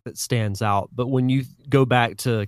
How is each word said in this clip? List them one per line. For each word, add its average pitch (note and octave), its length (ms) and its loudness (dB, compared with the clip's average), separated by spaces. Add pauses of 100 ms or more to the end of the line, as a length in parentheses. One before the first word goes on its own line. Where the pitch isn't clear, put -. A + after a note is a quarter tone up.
that - 140 -12
stands G#2+ 420 -2
out. G2+ 340 0
But B2 120 -4
when B2+ 240 0
you C3 140 0 (260)
go C3+ 160 4
back A#2+ 320 0
to A2 300 -2